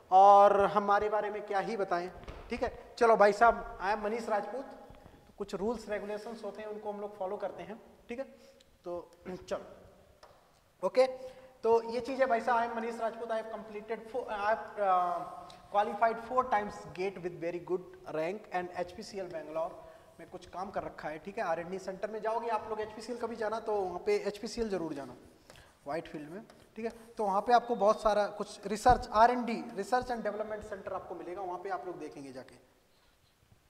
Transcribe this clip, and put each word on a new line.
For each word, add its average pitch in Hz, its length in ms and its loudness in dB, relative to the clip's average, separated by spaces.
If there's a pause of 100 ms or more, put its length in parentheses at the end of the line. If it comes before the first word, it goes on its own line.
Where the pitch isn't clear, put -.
(120)
और 202 540 10
हमारे 202 440 2
बारे 208 200 0
में 208 120 -8
क्या 202 180 -2
ही 190 180 -4
बताएं, 180 340 -2 (380)
ठीक 240 140 -4
है। - 100 -4 (240)
चलो 226 180 8
भाई 202 180 8
साहब, 220 460 4
I 196 160 0
am 214 80 -6
Manish 226 260 -4
राजपूत। 208 320 -2
तो - 760 -18
कुछ 202 180 -8
rules 208 340 -4
regulations 208 540 -8
होते 202 180 -10
हैं, 214 80 -10
उनको 208 220 -8
हम 202 100 -8
लोग 208 160 -10
फॉलो 190 200 -4
करते 185 260 -8
हैं, 196 180 -12 (280)
ठीक 240 100 -8
है। 269 60 -6 (600)
तो 175 260 -8 (160)
<clears throat> 185 220 -10
चलो, - 1400 -12
ओके, 254 200 4 (560)
तो 226 200 6
ये 226 160 -4
चीज़ 254 200 -6
है 269 60 6
भाई 233 160 2
साहब, 233 220 2
I 233 80 -4
am 233 60 -4
Manish 226 220 -6
राजपूत, 226 300 -6
I 220 120 -4
have 220 100 -10
completed 208 600 -10
four, 247 180 -6
I 208 140 -4
have, 220 200 0 (240)
uh, 180 320 2 (520)
qualified 220 460 2 (120)
four 254 220 2
times 208 420 -2
gate 190 300 -6
with 175 200 -8
very 170 180 -6 (100)
good 180 120 -2 (320)
rank 180 400 -6
and 180 220 -4
एचपीसीएल 185 500 -8
बैंगलोर 160 600 -8 (320)
में 165 100 -18
कुछ 175 160 -16
काम 190 240 -8
कर 180 140 -6
रखा 156 260 -8
है, 151 100 -8
ठीक - 180 -12
है। - 60 -2
आरएनडी 175 360 -2
center 196 320 -8
में 214 100 -8
जाओगे 226 280 -2
आप 214 200 -2
लोग, 214 120 -6
एचपीसीएल 233 380 -10
कभी 233 160 -6
जाना 214 240 -4
तो 220 140 -4
वहाँ 185 320 -2
पे 208 100 4 (120)
एचपीसीएल 226 420 -6
जरूर 170 240 -4
जाना, 131 200 -10 (720)
white 160 220 -4
field 147 220 -12
में, 185 120 -12 (340)
ठीक 220 100 -8
है। 220 60 -4 (260)
तो 220 60 0
वहाँ 196 180 2
पे 240 120 4
आपको 233 220 4
बहुत 214 260 4
सारा 208 240 4 (120)
कुछ - 300 -10
research, 214 460 4
आरएनडी, 226 500 6 (120)
research 247 360 0
and 233 120 -4
development 208 400 -6
center 196 300 -10
आपको 185 220 -8
मिलेगा, 175 260 -10
वहाँ 180 180 -6
पे 190 100 -8
आप 180 160 -4
लोग 170 140 -8
देखेंगे 147 340 -12
जाके, 127 220 -16 (1160)